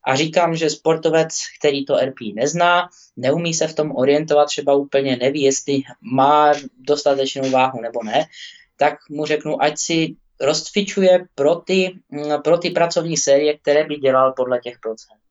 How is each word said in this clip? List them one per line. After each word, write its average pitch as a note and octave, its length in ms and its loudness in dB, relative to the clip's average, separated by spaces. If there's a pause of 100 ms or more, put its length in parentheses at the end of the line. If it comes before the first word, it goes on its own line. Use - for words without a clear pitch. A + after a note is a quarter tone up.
A C3+ 120 0
říkám, E3 400 0
že D#3+ 140 0
sportovec, D#3+ 600 0 (300)
který C#3 260 0
to C#3 100 0
R C3 240 -2
P A#2 60 -12
E G#2 100 -8
nezná, F3 540 0 (280)
neumí D#3+ 360 -2
se E3 140 -2
v D#3+ 80 -12
tom D3+ 200 -4
orientovat, D3 520 2
třeba C#3 280 0
úplně C#3 400 0
neví, C3+ 260 -2
jestli C3+ 400 0 (200)
má D3 500 4 (260)
dostatečnou C3+ 720 -2
váhu B2+ 320 0
nebo A#2 220 -8
ne, B2 220 -2 (520)
tak D3 160 2 (160)
mu D3+ 160 -6
řeknu, D3+ 380 -2
ať D3+ 140 0
si D#3+ 380 -2 (260)
rozcvičuje F#3 840 0 (100)
pro D3 200 2
ty, F#3 400 -2 (140)
mm, D3 340 -4
pro E3+ 140 4
ty E3+ 120 -4
pracovní E3 480 -2
série, D3 400 2
které D3+ 260 2
by D3 120 -4
dělal C3 380 2
podle B2+ 260 -2
těch B2 200 -12
procent. A2 520 -12